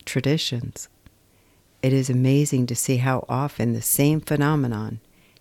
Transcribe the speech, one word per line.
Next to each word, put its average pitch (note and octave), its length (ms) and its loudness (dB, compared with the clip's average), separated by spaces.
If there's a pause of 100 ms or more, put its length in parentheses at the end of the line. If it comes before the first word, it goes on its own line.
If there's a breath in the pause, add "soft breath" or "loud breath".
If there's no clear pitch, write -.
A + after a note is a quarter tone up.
traditions. B2+ 840 -2 (920 soft breath)
It C3 100 2
is C3+ 180 2
amazing C3 580 2
to B2+ 80 -6
see C3 220 0
how B2+ 300 0
often A#2+ 460 -2
the A2+ 80 -4
same D3 400 2
phenomenon C3 800 -2 (400 soft breath)